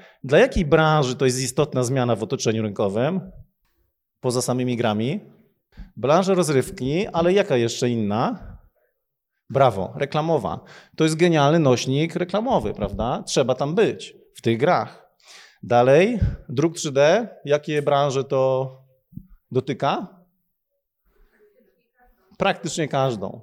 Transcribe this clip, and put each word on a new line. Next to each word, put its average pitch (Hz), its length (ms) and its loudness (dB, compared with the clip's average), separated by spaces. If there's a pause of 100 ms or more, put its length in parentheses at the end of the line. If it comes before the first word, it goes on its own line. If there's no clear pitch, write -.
(240)
Dla 139 140 4
jakiej 226 260 4
branży 151 520 2
to 139 80 -2
jest 127 180 2
istotna 135 420 -2
zmiana 120 320 0
w 101 60 -4
otoczeniu 110 400 -2
rynkowym? 110 580 -2 (1000)
Poza 123 220 -2
samymi 123 340 -2
grami? 117 440 -2 (760)
Branża 170 380 2
rozrywki, 151 720 -2
ale 170 260 0
jaka 190 240 2
jeszcze 120 340 0
inna? 117 640 -2 (960)
Brawo, 117 460 2
reklamowa. 147 640 -2 (360)
To 160 80 2
jest 160 120 0
genialny 160 420 4
nośnik 139 580 0
reklamowy, 180 580 -2
prawda? 107 520 -4
Trzeba 127 280 0
tam 147 200 -4
być, 190 420 -2 (180)
w - 80 -20
tych 113 160 0
grach. 139 440 -2 (640)
Dalej, 147 520 4 (300)
druk 156 280 -2
trzy 151 160 -6
D. 165 360 2 (160)
Jakie 147 380 -2
branże 139 420 0
to 131 480 0 (800)
dotyka? 143 540 -4 (2250)
Praktycznie 170 500 -2
każdą, 117 540 -2